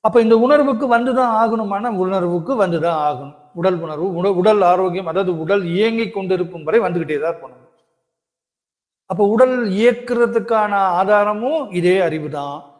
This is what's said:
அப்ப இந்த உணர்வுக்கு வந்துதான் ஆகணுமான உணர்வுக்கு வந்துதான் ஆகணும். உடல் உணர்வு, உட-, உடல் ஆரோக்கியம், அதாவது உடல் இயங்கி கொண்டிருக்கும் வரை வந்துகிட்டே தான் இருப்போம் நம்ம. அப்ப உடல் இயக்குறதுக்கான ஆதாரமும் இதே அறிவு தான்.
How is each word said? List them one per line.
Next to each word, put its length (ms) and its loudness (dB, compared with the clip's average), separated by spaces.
அப்ப 200 2
இந்த 180 6
உணர்வுக்கு 600 2
வந்துதான் 360 0
ஆகணுமான 540 -2
உணர்வுக்கு 760 -2
வந்துதான் 320 -2
ஆகணும். 360 -4
உடல் 260 0
உணர்வு, 420 -6
உட-, 120 0
உடல் 280 4
ஆரோக்கியம், 440 2
அதாவது 340 -2
உடல் 240 0
இயங்கி 460 -2
கொண்டிருக்கும் 540 -4
வரை 160 2
வந்துகிட்டே 380 -2
தான் 140 -2
இருப்போம் 180 -12
நம்ம. 160 -20
அப்ப 200 0
உடல் 440 2
இயக்குறதுக்கான 1000 0
ஆதாரமும் 1000 0
இதே 280 2
அறிவு 300 -2
தான். 320 -8